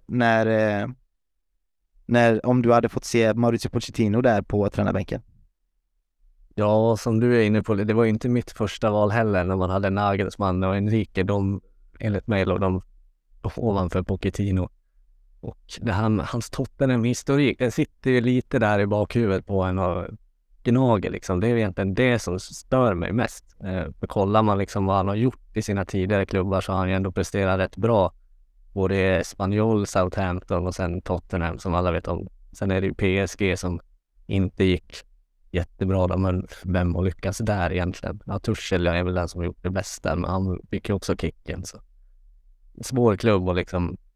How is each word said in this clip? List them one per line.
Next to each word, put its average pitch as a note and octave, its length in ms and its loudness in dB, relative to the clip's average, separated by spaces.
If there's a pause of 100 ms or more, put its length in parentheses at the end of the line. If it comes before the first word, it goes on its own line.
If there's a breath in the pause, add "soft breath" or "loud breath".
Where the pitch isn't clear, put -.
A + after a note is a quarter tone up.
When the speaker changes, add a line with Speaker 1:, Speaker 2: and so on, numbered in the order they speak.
Speaker 1:
när, A#2 400 2
eh, A2 420 0 (1200)
när, A#2 400 4
om B2 160 4
du A#2 120 6
hade A#2 160 4
fått - 160 -6
se A2+ 280 2
Mauricio A#2 360 0
Pochettino A2 520 0
där A2+ 200 4
på G2+ 280 0
tränarbänken? G2 520 -2 (1300)
Speaker 2:
Ja, A2 420 4
som A2 220 0
du A#2+ 180 4
är A2+ 40 6
inne G#2+ 220 4
på, A2 120 0
det G#2 180 0
var A#2 100 4
ju A2+ 60 4
inte A2 200 0
mitt A#2+ 220 -2
första G#2+ 400 -2
val G#2 200 2
heller G#2+ 320 2
när F#2 120 0
man F#2 140 0
hade G2 200 0
Nagelsmann G2 720 0
och F#2+ 120 0
Enrique, G#2+ 480 0
de, G2 380 0 (380)
enligt G#2 280 -4
mig, G2 180 2
låg F#2 160 0
de F#2+ 200 0 (760)
ovanför F#2+ 480 -2
Pochettino. F#2+ 640 -2 (720)
Och - 420 -16
det A2+ 100 -2
här, G#2+ 320 2
hans A2+ 260 -6
Tottenham-historik, B2+ 1080 0
den B2 120 0
sitter - 400 -2
ju B2+ 100 4
lite B2 380 0
där G#2 200 4
i G2+ 80 2
bakhuvudet G#2 580 0
på F#2+ 180 0
en F#2 160 0
och F2+ 280 -2 (560)
gnager A#2 460 2
liksom. F2+ 300 -4
Det G#2+ 80 0
är A#2+ 80 2
egentligen G2 380 0
det B2 260 2
som F#2 200 -6
stör - 540 0
mig F2 200 -4
mest. - 320 -4 (180)
Eh, F#2 200 -6 (160)
för - 80 -6
kollar G#2 360 2
man G#2 140 2
liksom G2 280 -2
vad F#2+ 120 2
han F#2+ 100 0
har G2 80 -2
gjort A#2+ 420 -4
i A2 40 0
sina G2+ 240 -2
tidigare G2 400 0
klubbar F#2+ 360 0
så - 100 -4
har F#2+ 80 0
han F#2+ 100 0
ju F#2+ 60 0
ändå F#2+ 160 -2
presterat F#2+ 480 0
rätt F#2 180 -2
bra. G2+ 360 2 (600)
Både G2 240 0
Espanyol, G2 920 0
Southampton F#2 800 -2
och F2+ 80 -4
sen F2+ 260 -4
Tottenham E2+ 580 -4
som F#2 140 -4
alla F2 180 0
vet E2 160 -4
om. F2+ 220 -6 (220)
Sen G2 200 -4
är F#2+ 100 0
det G2 60 0
ju F2+ 60 -4
P F#2+ 260 0
S G2 200 -4
G F#2 180 0
som F2+ 220 -6 (460)
inte G2 380 0
gick F#2 320 0 (560)
jättebra F#2 560 0
då, F#2 100 -2
men F#2 300 0 (160 loud breath)
vem F2+ 320 0
har F2 80 0
lyckats F#2 340 -4
där G2+ 340 -2
egentligen? F2+ 540 -4
Ja, F#2+ 140 -6
Tuchel F#2 480 -2
är F2 160 0
väl F2+ 100 -2
den F2 140 -2
som F2+ 120 -12
har E2+ 60 -4
gjort - 180 -8
det F2+ 60 -4
bästa, - 460 -4
men E2+ 140 -2
han F#2+ 300 -2 (100)
fick - 200 -6
ju G2+ 60 0
också - 220 -4
kicken, - 480 -8
så. - 120 -18 (1040)
Svår A#2+ 340 2
klubb F#2+ 340 2
att F2 60 0
liksom F2+ 420 -2 (180)